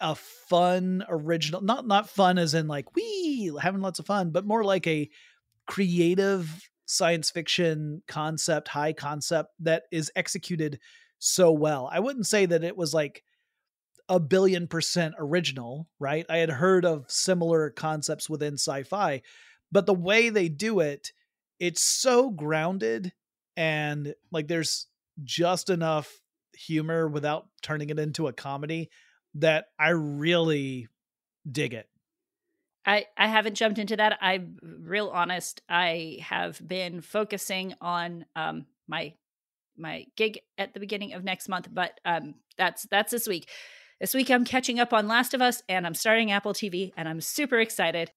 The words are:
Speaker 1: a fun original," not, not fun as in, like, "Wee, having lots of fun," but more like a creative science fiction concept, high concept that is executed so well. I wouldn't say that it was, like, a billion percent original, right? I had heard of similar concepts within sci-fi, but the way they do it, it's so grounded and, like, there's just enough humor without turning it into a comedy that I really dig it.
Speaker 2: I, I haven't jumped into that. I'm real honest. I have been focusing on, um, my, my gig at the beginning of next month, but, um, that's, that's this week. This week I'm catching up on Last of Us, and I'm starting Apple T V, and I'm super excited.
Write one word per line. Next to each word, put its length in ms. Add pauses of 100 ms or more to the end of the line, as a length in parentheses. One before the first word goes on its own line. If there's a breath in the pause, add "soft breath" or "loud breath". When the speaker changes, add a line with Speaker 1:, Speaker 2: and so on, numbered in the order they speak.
Speaker 1:
a 140
fun 920
original," 540
not, 220
not 240
fun 300
as 160
in, 140
like, 260
"Wee, 560 (100)
having 200
lots 180
of 80
fun," 240
but 160
more 160
like 240
a 240 (560 soft breath)
creative 1040 (160)
science 440
fiction 760
concept, 600
high 240
concept 580 (100)
that 300
is 240
executed 640 (420 soft breath)
so 300
well. 400
I 80
wouldn't 300
say 180
that 160
it 140
was, 180
like, 300 (840)
a 120
billion 480
percent 500
original, 720 (100)
right? 300
I 80
had 120
heard 360
of 260
similar 600
concepts 600
within 240
sci-fi, 680 (500 loud breath)
but 140
the 80
way 340
they 200
do 300
it, 340 (460)
it's 240
so 480
grounded 800 (440)
and, 580 (160)
like, 160
there's 400 (380)
just 460
enough 520 (340)
humor 520
without 400 (140)
turning 280
it 80
into 300
a 40
comedy 560 (460 soft breath)
that 320 (100)
I 120
really 960 (640)
dig 240
it. 140 (960)
Speaker 2:
I, 200 (100)
I 100
haven't 300
jumped 240
into 160
that. 240
I'm 420
real 460
honest. 600
I 540
have 420
been 360
focusing 800
on, 440 (120)
um, 300 (200)
my, 280 (640)
my 260 (100)
gig 240 (160)
at 180
the 60
beginning 320
of 100
next 260
month, 220
but, 220 (120)
um, 300 (220)
that's, 340
that's 220
this 160
week. 200 (520 loud breath)
This 140
week 160
I'm 140
catching 360
up 120
on 140
Last 280
of 80
Us, 260
and 180
I'm 80
starting 380
Apple 220
T 140
V, 280
and 120
I'm 120
super 400
excited. 560